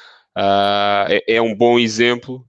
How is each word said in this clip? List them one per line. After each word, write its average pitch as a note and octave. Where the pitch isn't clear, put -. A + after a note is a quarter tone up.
ah, G2+
é, G#2
é A#2
um A2+
bom A#2+
exemplo, A#2+